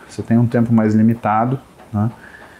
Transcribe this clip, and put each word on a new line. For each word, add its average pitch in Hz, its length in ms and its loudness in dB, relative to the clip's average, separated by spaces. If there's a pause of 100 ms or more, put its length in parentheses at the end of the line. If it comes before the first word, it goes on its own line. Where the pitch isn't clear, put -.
você - 140 -12
tem 117 160 0
um 120 80 2
tempo 117 260 0
mais 110 220 2
limitado, 113 680 0 (320)
né? 107 180 -2 (500)